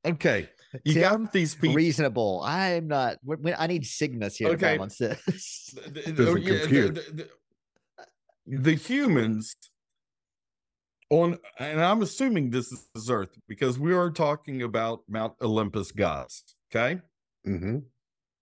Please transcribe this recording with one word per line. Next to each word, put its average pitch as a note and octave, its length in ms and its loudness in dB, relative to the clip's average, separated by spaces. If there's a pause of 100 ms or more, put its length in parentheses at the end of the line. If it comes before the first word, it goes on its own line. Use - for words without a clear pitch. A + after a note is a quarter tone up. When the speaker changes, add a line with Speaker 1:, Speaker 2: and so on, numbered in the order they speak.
Speaker 1:
okay, C#3+ 440 0 (360)
you D3+ 100 4
Speaker 2:
Tim, E3 80 4 (220)
Speaker 1:
got G3+ 80 -8
these E3+ 220 2
people. D#3 200 2
Speaker 2:
reasonable. B2 720 2
I'm E3+ 440 -2
not, C3 360 0
w-, C#3+ 120 -6
w-, D#3 220 -2
I D#3+ 80 0
need E3 200 -2
Cygnus A#2 500 -4
here A2 120 0
to E3+ 60 2
Speaker 1:
Okay. D#3+ 220 2
Speaker 2:
balance G2 220 -8
this. - 840 -6
<laughs> - 40 -16
Speaker 1:
The, - 60 -16
the, D3+ 220 -10
Speaker 3:
Doesn't B2+ 160 4
Speaker 1:
oh, F3 80 4
yeah, F3 240 0
Speaker 3:
compute. C3+ 340 2
Speaker 1:
the, - 60 -8
the, - 280 -12 (1160)
the, C3 120 -6
the D3+ 160 4
humans D3+ 840 0 (1500)
on, E3+ 280 4 (200)
and D#3 240 -2
I'm G#3 200 4
assuming F#3 480 0
this A#2+ 220 -2 (220)
is A2+ 160 -4
Earth G2+ 260 -2 (120)
because B2 300 0
we D#3 140 2
are F3+ 180 2
talking D3 520 -2
about A2+ 460 -2
Mount A2 340 -4
Olympus G#2+ 500 0
gods, D2+ 640 -4 (200)
okay? B2+ 260 0 (460)
Speaker 3:
Mm-hmm. G2 320 -2 (640)